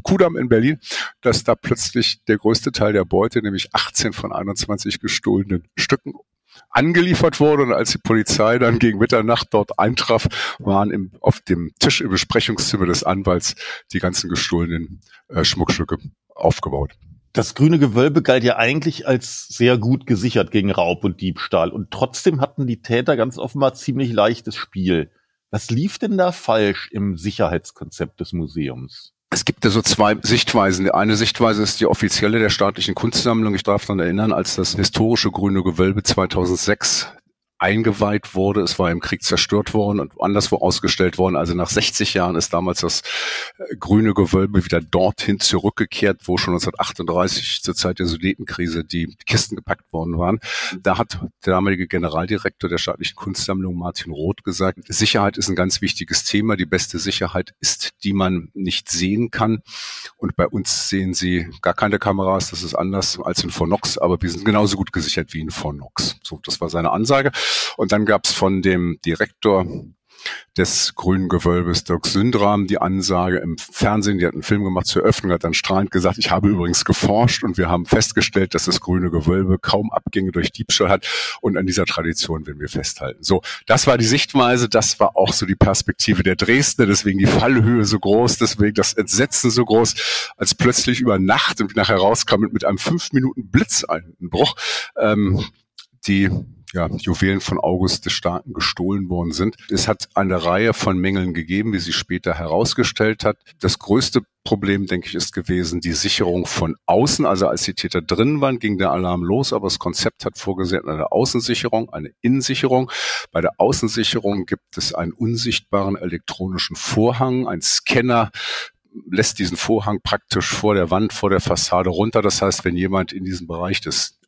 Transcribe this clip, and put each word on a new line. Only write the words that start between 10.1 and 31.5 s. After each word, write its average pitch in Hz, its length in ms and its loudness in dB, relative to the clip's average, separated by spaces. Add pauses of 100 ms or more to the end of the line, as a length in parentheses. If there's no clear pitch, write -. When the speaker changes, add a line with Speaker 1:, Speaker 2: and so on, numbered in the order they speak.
Speaker 1:
waren 98 320 2
im, 95 300 -4
auf - 200 0
dem 85 380 -4
Tisch - 220 2
im 113 100 -4
Besprechungszimmer 98 760 0
des 85 180 0
Anwalts 95 500 0 (380)
die 92 80 -2
ganzen 90 280 -2
gestohlenen, 85 720 -2 (280)
äh, 82 160 0
Schmuckstücke - 540 -2 (360)
aufgebaut. 71 580 0 (400)
Speaker 2:
Das - 220 -2
grüne 156 240 6
Gewölbe 135 440 4
galt 127 200 4
ja 120 140 4
eigentlich 143 500 0
als - 400 -2
sehr 123 320 4
gut 123 280 0
gesichert 113 440 2
gegen 98 220 2
Raub 87 320 0
und 92 160 -2
Diebstahl. 90 500 0
Und - 220 -8
trotzdem 147 480 0
hatten 135 260 -2
die 117 160 -4
Täter 123 340 0
ganz 120 220 -2
offenbar 131 360 0
ziemlich 127 380 -4
leichtes 110 440 0
Spiel. 90 560 -2 (380)
Was - 200 -4
lief 147 280 -2
denn 202 200 -2
da 180 140 2
falsch 110 580 0
im 101 260 -4
Sicherheitskonzept 85 1000 -4
des - 140 -10
Museums? 71 840 -8 (160)
Speaker 1:
Es - 140 -4
gibt - 180 -4
da 120 60 4
so 104 140 2
zwei 107 400 4
Sichtweisen. 98 640 2
Die - 80 2
eine 107 200 4
Sichtweise 110 480 2